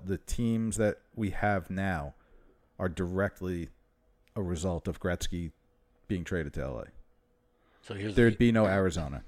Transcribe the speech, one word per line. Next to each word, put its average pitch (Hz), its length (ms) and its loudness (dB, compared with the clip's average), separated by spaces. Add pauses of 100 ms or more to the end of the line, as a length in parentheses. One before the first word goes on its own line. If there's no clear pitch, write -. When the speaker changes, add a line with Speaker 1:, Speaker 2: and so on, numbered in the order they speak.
Speaker 1:
the 92 140 -4
teams 113 580 -2
that 107 220 2 (160)
we 104 160 -2
have 98 400 0
now 92 440 -4 (640)
are 92 120 -2
directly 92 800 -2 (680)
a 107 60 -4
result 87 440 -2
of 90 140 -6
Gretzky 87 520 -2 (540)
being 92 160 -2
traded 78 320 -4
to 73 80 -4
L 65 180 -6
A. - 40 -12 (960)
Speaker 2:
So - 140 -12
here's 101 200 -4
Speaker 1:
There'd 117 200 8
Speaker 2:
the - 40 -16
Speaker 1:
be 120 140 6
no 110 140 6
Arizona. 92 600 0